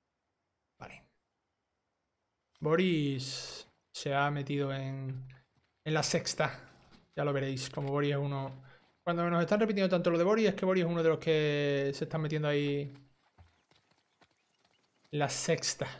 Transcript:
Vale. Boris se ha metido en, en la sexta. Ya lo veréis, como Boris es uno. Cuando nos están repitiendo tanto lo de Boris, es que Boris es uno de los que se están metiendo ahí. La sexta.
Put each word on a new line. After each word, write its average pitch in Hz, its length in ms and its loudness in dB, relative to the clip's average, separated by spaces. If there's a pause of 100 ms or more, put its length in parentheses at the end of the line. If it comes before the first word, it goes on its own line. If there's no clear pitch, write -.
(800)
Vale. - 260 -18 (1500)
Boris 151 1080 0 (240)
se 143 220 -4
ha 143 160 4
metido 143 420 -2
en, 135 560 -8 (560)
en 156 80 -2
la 156 100 2
sexta. - 640 -2 (500)
Ya 147 120 -2
lo 143 80 0
veréis, 135 340 -4
como 143 220 -6
Boris 143 220 0
es 139 40 0
uno. 139 460 -4 (400)
Cuando 170 260 0
nos 170 140 4
están 208 180 2
repitiendo 202 280 2
tanto 180 220 2
lo 170 80 4
de 170 60 4
Boris, 214 240 4
es 190 60 2
que 196 100 -4
Boris 185 200 4
es 170 60 0
uno 170 120 0
de 160 80 4
los 156 80 2
que 147 760 2
se 156 100 -8
están 156 180 -4
metiendo 151 260 -2
ahí. 143 440 0 (2250)
La 147 180 0
sexta. - 560 -2 (140)